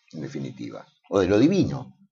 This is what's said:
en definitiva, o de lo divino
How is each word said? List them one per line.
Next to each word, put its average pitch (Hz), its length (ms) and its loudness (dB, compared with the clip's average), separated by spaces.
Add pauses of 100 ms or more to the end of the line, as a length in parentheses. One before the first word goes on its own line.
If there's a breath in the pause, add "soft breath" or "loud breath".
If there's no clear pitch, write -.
(120)
en 80 80 -16
definitiva, 64 680 -12 (220)
o 98 120 2
de 90 60 4
lo 101 120 4
divino 151 600 0 (140)